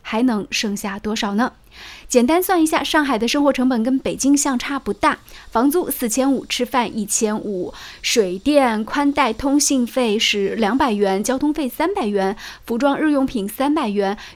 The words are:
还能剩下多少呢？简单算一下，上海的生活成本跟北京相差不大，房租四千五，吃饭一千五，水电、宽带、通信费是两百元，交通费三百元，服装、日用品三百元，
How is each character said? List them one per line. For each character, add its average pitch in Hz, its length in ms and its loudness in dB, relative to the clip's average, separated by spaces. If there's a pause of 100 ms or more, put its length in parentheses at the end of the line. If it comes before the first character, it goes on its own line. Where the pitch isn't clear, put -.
还 277 200 -2
能 226 300 2
剩 202 240 -2
下 196 240 -8
多 220 160 -4
少 202 180 -2
呢？ 233 160 0 (560)
简 233 180 4
单 320 160 4
算 359 220 2
一 - 20 4
下， 320 200 0
上 302 200 2
海 269 140 0
的 226 80 -2
生 285 160 0
活 277 100 4
成 262 160 0
本 233 140 2
跟 262 160 0
北 202 160 -4
京 277 220 2
相 277 200 0
差 277 220 -4
不 208 140 -4
大， 277 260 0 (320)
房 240 180 2
租 320 220 0
四 - 180 -4
千 262 240 2
五， 233 140 -2
吃 - 180 -4
饭 233 320 -2
一 214 80 -2
千 214 320 0
五， 208 380 -6 (280)
水 190 360 0
电、 247 460 2
宽 285 260 0
带、 285 220 0
通 285 260 0
信 277 260 2
费 226 320 0
是 202 340 0
两 214 280 0
百 277 140 2
元， 202 320 0
交 254 120 0
通 294 160 0
费 294 160 -4
三 320 240 -2
百 381 140 -2
元， 196 300 0 (280)
服 233 140 -4
装、 277 180 2
日 302 140 2
用 269 160 2
品 202 220 -4
三 262 260 0
百 294 140 0
元， 202 280 0 (200)